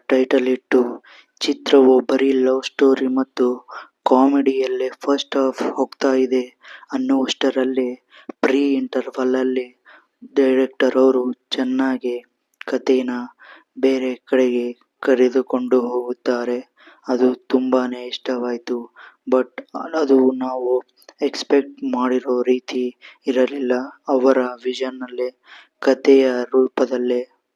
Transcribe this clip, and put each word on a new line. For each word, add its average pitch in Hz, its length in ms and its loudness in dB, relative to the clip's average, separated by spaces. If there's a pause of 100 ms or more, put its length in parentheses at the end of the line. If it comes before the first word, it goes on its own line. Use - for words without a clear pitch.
ಟೈಟಲ್ 131 420 2
ಇಟ್ಟು 123 560 0 (360)
ಚಿತ್ರವು 135 600 4
ಬರೀ 135 320 0
ಲವ್ 131 300 0
ಸ್ಟೋರಿ 135 440 2
ಮತ್ತು 127 600 -4 (380)
ಕಾಮಿಡಿಯಲ್ಲೇ 135 800 2
ಫಸ್ಟ್ - 480 -4
ಹಾಫ್ 135 260 -2
ಹೋಗ್ತಾ - 520 -2
ಇದೆ 127 280 0 (500)
ಅನ್ನುವಷ್ಟರಲ್ಲೇ 131 1000 -2 (460)
ಪ್ರೀ 139 340 0
ಇಂಟರ್ವಲ್ 127 640 -4
ಅಲ್ಲಿ 127 440 -4 (540)
ಡೈರೆಕ್ಟರ್ 131 600 0
ಅವರು 127 360 2 (180)
ಚೆನ್ನಾಗಿ 127 720 -4 (420)
ಕಥೆನ 127 440 0 (680)
ಬೇರೆ 131 360 -2
ಕಡೆಗೆ 123 640 -2 (240)
ಕರೆದುಕೊಂಡು 127 800 2
ಹೋಗುತ್ತಾರೆ. 123 920 -4 (340)
ಅದು 127 260 2
ತುಂಬಾನೇ 127 720 -2
ಇಷ್ಟವಾಯ್ತು. 120 880 -8 (360)
But 127 320 0 (320)
ಅದು 135 440 4
ನಾವು 127 440 -2 (400)
ಎಕ್ಸ್‌ಪೆಕ್ಟ್ 139 720 -2
ಮಾಡಿರೋ 123 500 -2
ರೀತಿ 127 520 -2 (320)
ಇರಲಿಲ್ಲ. 127 460 0 (360)
ಅವರ 131 300 2 (260)
ವಿಷನ್ನಲ್ಲೇ 127 720 -8 (400)
ಕಥೆಯ 135 520 4 (120)
ರೂಪದಲ್ಲೇ 123 840 0 (280)